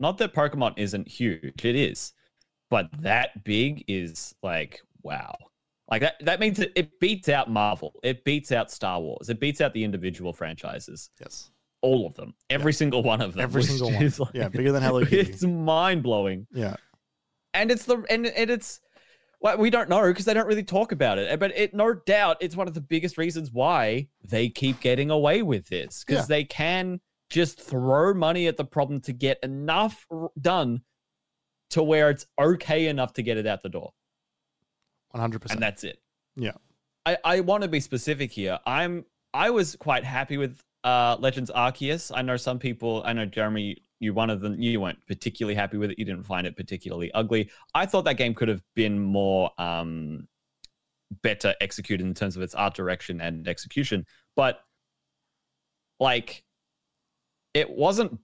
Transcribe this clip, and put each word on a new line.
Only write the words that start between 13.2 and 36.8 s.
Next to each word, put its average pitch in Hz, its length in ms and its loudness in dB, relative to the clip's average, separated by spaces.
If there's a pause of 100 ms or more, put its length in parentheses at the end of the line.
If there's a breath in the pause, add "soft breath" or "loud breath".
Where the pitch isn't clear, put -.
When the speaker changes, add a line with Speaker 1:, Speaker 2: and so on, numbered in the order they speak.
Speaker 1:
of 95 140 -4
them, 92 80 -2
Speaker 2:
Every 127 180 0
Speaker 1:
which 120 100 4
Speaker 2:
single 127 220 0
one. 101 100 4
Speaker 1:
is, 143 160 4
like, 131 160 -4
Speaker 2:
Yeah, 113 140 -2
bigger 131 240 2
than 135 100 0
Hello 131 220 4
Speaker 1:
<laughs> - 20 4
Speaker 2:
Kitty. 190 260 4
Speaker 1:
it's - 120 -4
mind-blowing. 160 1080 2
Speaker 2:
Yeah. 110 220 -4 (800)
Speaker 1:
And 214 180 2
it's 220 120 0
the, 240 240 0
and, 226 180 2
and 226 240 0
it's, - 300 -4 (600 soft breath)
well, 208 180 4
we 220 120 6
don't 220 180 4
know 185 260 6
'cause 190 120 -6
they 220 80 4
don't 220 120 4
really 214 160 2
talk 208 300 0
about 123 260 2
it. 113 220 0
But 196 160 0
it, 208 180 0
no 220 200 4
doubt, 190 460 4
it's 175 140 -4
one 185 140 -2
of 160 60 -8
the 160 60 -6
biggest 160 380 -2
reasons 160 320 -4
why 127 560 2 (160)
they 113 280 0
keep 135 300 -2
getting 131 300 2
away 156 320 4
with 131 240 0
this, - 380 -8
'cause 139 140 0
Speaker 2:
Yeah. - 80 0
Speaker 1:
they 151 180 2
can 180 560 -2 (300)
just 165 280 0
throw 135 560 2
money 170 320 2
at 160 100 2
the 147 80 -2
problem 139 360 -2
to 131 120 -8
get 131 300 0
enough 156 680 -2
r-, 165 180 -6 (100)
done 139 420 0 (880)
to 160 120 2
where 151 280 6
it's 139 160 -2 (120)
okay 160 480 4
enough 135 280 -2
to 120 80 -2
get 113 160 0
it 107 100 -2
out 101 140 -2
the 98 80 -10
door. 82 240 -10 (1160)
Speaker 2:
One 120 100 -6
hundred 113 200 -2
percent. 110 140 -4
Speaker 1:
And 110 60 -4
that's 104 200 -2
it. - 180 -12 (360)
Speaker 2:
Yeah. 113 160 -4 (520)